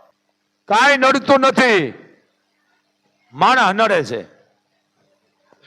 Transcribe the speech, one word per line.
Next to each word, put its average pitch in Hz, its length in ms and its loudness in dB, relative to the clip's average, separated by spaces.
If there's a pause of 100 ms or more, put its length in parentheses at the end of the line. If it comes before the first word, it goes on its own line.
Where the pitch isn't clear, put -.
(680)
કાંઈ 262 300 2
નડતું 262 440 2
નથી, 240 500 0 (1400)
માણસ 202 400 0
નડે 202 300 -2
છે. 107 240 -12 (1400)